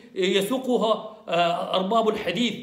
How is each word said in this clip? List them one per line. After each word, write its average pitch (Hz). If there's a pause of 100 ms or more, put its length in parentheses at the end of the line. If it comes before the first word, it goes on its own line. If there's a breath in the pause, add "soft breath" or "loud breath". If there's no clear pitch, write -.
(140 loud breath)
يسوقها، 202 (120)
آه، 175
أرباب 214
الحديث، 214